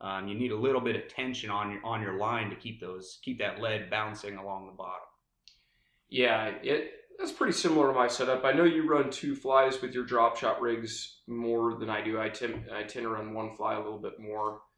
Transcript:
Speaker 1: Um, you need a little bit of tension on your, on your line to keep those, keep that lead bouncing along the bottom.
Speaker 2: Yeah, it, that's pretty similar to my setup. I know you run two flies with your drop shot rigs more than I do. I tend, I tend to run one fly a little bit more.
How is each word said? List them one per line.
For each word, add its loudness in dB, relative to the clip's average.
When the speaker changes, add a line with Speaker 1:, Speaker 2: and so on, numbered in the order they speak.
Speaker 1:
Um, -6
you -6
need -2
a -2
little 2
bit 0
of -6
tension -6
on -2
your, -8
on -2
your -4
line -2
to -8
keep -12
those, -12
keep -6
that -4
lead -4
bouncing -4
along -8
the -18
bottom. -10
Speaker 2:
Yeah, 4
it, 0
that's -4
pretty 2
similar 4
to 4
my 4
setup. 0
I 6
know 6
you 6
run 4
two -4
flies 4
with -4
your -2
drop 4
shot 0
rigs -4
more 0
than -6
I 0
do. 0
I 0
tend, -6
I -6
tend -8
to -4
run -6
one -6
fly -2
a -4
little -8
bit -10
more. -6